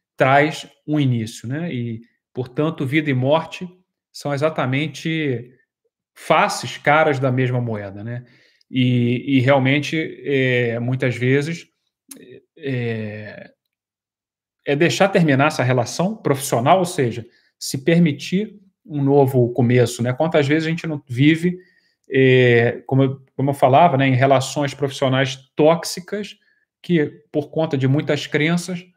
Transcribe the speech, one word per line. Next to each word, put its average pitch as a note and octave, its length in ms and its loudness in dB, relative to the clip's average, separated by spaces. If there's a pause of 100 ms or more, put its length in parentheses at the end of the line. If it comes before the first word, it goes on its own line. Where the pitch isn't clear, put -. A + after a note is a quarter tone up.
(160)
traz C#3+ 540 2 (180)
um D3+ 120 0
início, A#2 480 -2
né, D#3 260 -8
e, A#2 280 -8 (320)
portanto, D3+ 520 -4
vida D3 240 -2
e C3+ 40 0
morte C#3+ 540 -2 (440)
são - 220 -8
exatamente D3 1160 -4 (640)
faces - 640 0
caras D3+ 400 2
da C3 140 0
mesma B2+ 280 -2
moeda, G#2 440 -8
né, A#2+ 220 -12 (440)
e, B2 680 0
e - 20 4
realmente, C#3 580 2 (260)
é, B2+ 560 0
muitas B2+ 360 -2
vezes, C#3+ 500 -2 (920)
é, A2 920 -8 (1120)
é C#3+ 100 0
deixar E3 340 2
terminar D3+ 380 2
essa D3+ 160 -2
relação B2+ 520 -2
profissional, C#3+ 640 0
ou F3+ 60 0
seja, A#2 400 -4 (340)
se - 180 -8
permitir F3 840 0 (260)
um D3 160 -6
novo C3 520 4
começo, A#2+ 500 2
né? B2 80 -2
Quantas D#3 360 0
vezes D#3 200 0
a - 20 -2
gente E3 160 -6
não D3+ 220 -6
vive, D#3+ 500 2 (520)
é, B2+ 760 4
como C3+ 180 2
eu, C3 180 -2 (140)
como C#3 160 -2
eu - 20 -2
falava, C#3 420 4
né, C3+ 120 2
em C3 80 2
relações C3+ 580 2
profissionais C3+ 640 -2 (180)
tóxicas, E3+ 800 -2 (440)
que, E3 240 2 (260)
por - 180 -4
conta D#3+ 280 -2
de C3 100 0
muitas C#3+ 400 0
crenças, F3 580 -2 (120)